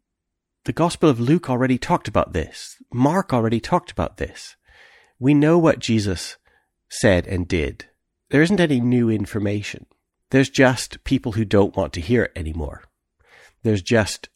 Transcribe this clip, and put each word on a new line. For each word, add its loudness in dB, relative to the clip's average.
the -6
Gospel 2
of 0
Luke 0
already 0
talked -2
about -2
this. -8
Mark 0
already 0
talked -2
about -6
this. -12
We 2
know 6
what 4
Jesus -2
said 2
and -4
did. -4
There 2
isn't 2
any 2
new 2
information. -4
There's 2
just 0
people -2
who -2
don't 2
want -4
to -8
hear 0
it -10
anymore. -8
There's 0
just 0